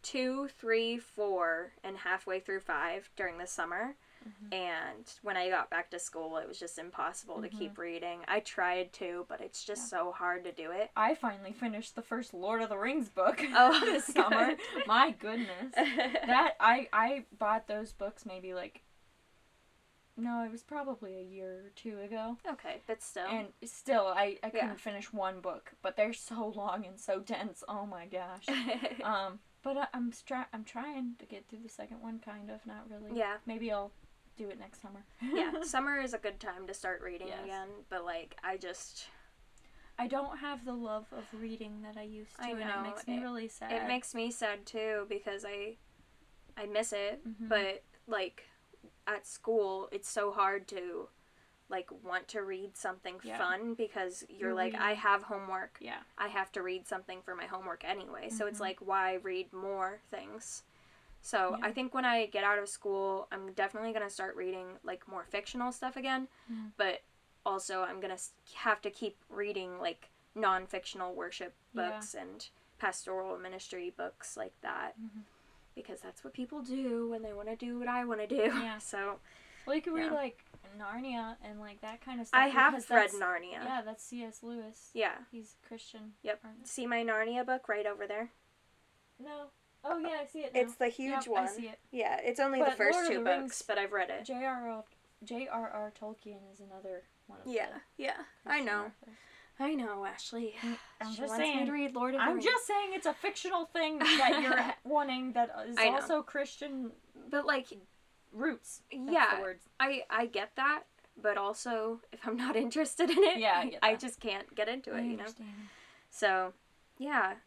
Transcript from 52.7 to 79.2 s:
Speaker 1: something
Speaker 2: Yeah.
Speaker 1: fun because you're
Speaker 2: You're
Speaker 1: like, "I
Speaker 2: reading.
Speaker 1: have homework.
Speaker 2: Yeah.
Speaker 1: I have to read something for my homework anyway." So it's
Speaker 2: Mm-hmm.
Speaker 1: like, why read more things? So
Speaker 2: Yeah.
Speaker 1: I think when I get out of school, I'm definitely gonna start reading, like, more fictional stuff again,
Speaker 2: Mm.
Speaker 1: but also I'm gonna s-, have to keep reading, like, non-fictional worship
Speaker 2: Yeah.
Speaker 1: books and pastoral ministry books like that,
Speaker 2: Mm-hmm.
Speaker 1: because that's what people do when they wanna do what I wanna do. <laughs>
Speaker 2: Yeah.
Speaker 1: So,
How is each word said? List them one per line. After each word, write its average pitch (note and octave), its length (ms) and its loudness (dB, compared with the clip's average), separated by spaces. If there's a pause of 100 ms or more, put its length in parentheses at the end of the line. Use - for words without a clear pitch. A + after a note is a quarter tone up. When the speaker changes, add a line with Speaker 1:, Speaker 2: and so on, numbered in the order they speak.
Speaker 1:
something F#3 480 -8
Speaker 2:
Yeah. A3+ 140 -8
Speaker 1:
fun G3 380 0
because G3 520 -4
you're F#3+ 220 -4
Speaker 2:
You're F#3 60 0
Speaker 1:
like, F#3 200 0
"I - 140 2
Speaker 2:
reading. G#3 120 -2
Speaker 1:
have G3+ 220 4
homework. F#3+ 560 -6
Speaker 2:
Yeah. - 220 -10 (160)
Speaker 1:
I G#3 120 -2
have G3 240 -2
to F#3+ 100 -4
read F#3 240 -6
something F#3 340 -8
for F#3 140 -10
my F3 100 -8
homework F#3 400 -8
anyway." F#3+ 440 -6
So A3 180 -2
it's G#3 80 -4
Speaker 2:
Mm-hmm. G#3 80 -6
Speaker 1:
like, F#3+ 160 -4
why F#3+ 360 2
read F#3 380 -4
more G3 560 -4
things? - 540 -10 (580)
So F#3+ 380 2
Speaker 2:
Yeah. G#3 80 0
Speaker 1:
I A3 60 0
think B3+ 200 -2
when C4 120 2
I A#3 220 6
get G3 160 0
out G#3 160 6
of G3+ 100 -4
school, G3 600 0
I'm F#3+ 220 -8
definitely G#3+ 400 0
gonna G#3 160 -2
start F#3+ 260 -6
reading, F#3 480 -6
like, F3+ 240 -6
more F#3 180 -8
fictional B3 460 -2
stuff B3+ 260 -4
again, C4 300 0 (240)
Speaker 2:
Mm. A3 260 -8
Speaker 1:
but G3 260 0 (420)
also F#3+ 380 0
I'm F#3 160 -4
gonna F#3+ 160 -4
s-, - 180 -10 (220)
have - 260 4
to G#4 80 -2
keep - 280 -6 (120)
reading, G3 500 -4
like, E3+ 300 -4 (240)
non-fictional F#3 800 0
worship F3 400 -8 (200)
Speaker 2:
Yeah. F3+ 180 0
Speaker 1:
books G#3+ 240 -8
and G3 340 -12 (280)
pastoral F#3 600 -2
ministry F#3 520 -8
books - 480 -10
like - 240 -8
that, - 380 -6
Speaker 2:
Mm-hmm. G#3+ 220 -12 (540)
Speaker 1:
because A#3 260 -12
that's - 220 -16
what C4+ 100 -12
people C4 280 -6
do B3 480 -2
when A3+ 120 -4
they G#3+ 120 -8
wanna G#3 240 -6
do A#3+ 200 -6
what B3 120 -4
I B3 160 0
wanna G#3+ 220 -2
do. C4+ 100 0
<laughs> A#3 260 4
Speaker 2:
Yeah. A3 140 -4
Speaker 1:
So, G3+ 420 -6 (460)